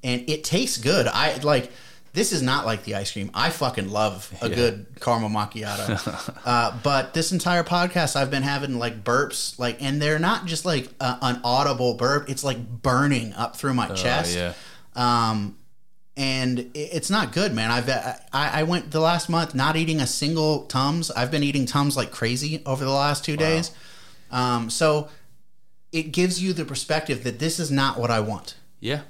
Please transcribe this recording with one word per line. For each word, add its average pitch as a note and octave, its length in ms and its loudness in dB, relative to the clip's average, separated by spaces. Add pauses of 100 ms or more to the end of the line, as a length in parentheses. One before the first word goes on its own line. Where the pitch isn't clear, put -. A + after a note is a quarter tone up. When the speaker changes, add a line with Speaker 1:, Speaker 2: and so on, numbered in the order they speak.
Speaker 1:
and B2 260 -2
it D#3 140 -2
tastes - 340 0
good. A#2+ 300 4
I, C#3+ 300 2
like, C#3+ 340 2 (420)
this - 200 0
is D#3 80 2
not C3 240 2
like A2 180 0
the G#2 120 -4
ice G2 180 -4
cream. G2 200 -6
I C3 180 2
fucking A2+ 380 -2
love G#2 520 0
a A2+ 80 0
Speaker 2:
Yeah. F2 60 -2
Speaker 1:
good A2 300 2 (140)
caramel A2+ 300 0
macchiato. G#2 1120 -4
Speaker 2:
<laughs> - 40 -8
Speaker 1:
Uh, A#2+ 380 2
but C#3 300 2
this D#3+ 180 0
entire F3 320 2
podcast, F3 520 0
I've C#3 160 2
been C#3 120 0
having, C3+ 360 -2
like, A2+ 240 -4
burps, C3 560 0
like, A#2+ 220 -2
and C#3+ 200 0
they're D3+ 180 2
not F#3 260 2
just, E3 200 -4
like, D#3 240 0 (100)
a, B2+ 220 0
an B2 220 2
audible B2+ 500 4
burp. C#3 360 2
It's, C3 140 -4
like, A#2+ 380 -4
burning B2+ 520 2
up A#2+ 220 -4
through C3+ 200 0
my A#2 140 2
Speaker 2:
Oh, G2 60 -4
Speaker 1:
chest. G#2+ 400 2
Speaker 2:
yeah. F2 180 0 (420)
Speaker 1:
Um, A2+ 600 2 (600)
and C3 420 0
it, B2 140 -10
it's D3+ 360 -6
not F#3+ 220 0
good, G3 220 0
man. A2+ 180 2
I've, A#2+ 180 2
I, B2 300 -2 (140)
I D3 300 2
went E3 280 0
the D#3 80 0
last E3 300 4
month E3 260 0
not C#3+ 220 4
eating D#3+ 240 2
a B2+ 60 2
single D#3 580 2
Tums. D3 460 2
I've B2+ 200 0
been D3+ 120 2
eating C#3 220 2
Tums C#3+ 300 2
like B2 160 0
crazy C3+ 540 -2
over C#3 180 0
the C3+ 80 2
last C#3 320 2
two D#3 100 -2
Speaker 2:
Wow. D3 60 -2
Speaker 1:
days. D#3+ 320 2 (600)
Um, B2 380 2
so D3+ 380 4 (840)
it D#3+ 200 -2
gives F3+ 300 2
you F#3 120 0
the D#3 120 -2
perspective C#3+ 580 -2
that A2 160 -4
this D#3 200 -2
is D3+ 120 -2
not C3+ 280 2
what A#2 120 2
I A2+ 80 4
want. G#2 360 -4 (240)
Speaker 2:
Yeah. C#3+ 300 -4